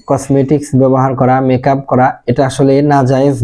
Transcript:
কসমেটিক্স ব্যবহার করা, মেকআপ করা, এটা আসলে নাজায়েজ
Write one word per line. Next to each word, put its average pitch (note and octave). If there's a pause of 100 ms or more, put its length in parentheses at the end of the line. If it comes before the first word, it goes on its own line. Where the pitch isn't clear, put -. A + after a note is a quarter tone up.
(100)
কসমেটিক্স C#3 (120)
ব্যবহার C3+
করা, B2+ (120)
মেকআপ C3+ (100)
করা, C3+ (240)
এটা C3
আসলে C3+ (160)
নাজায়েজ C3+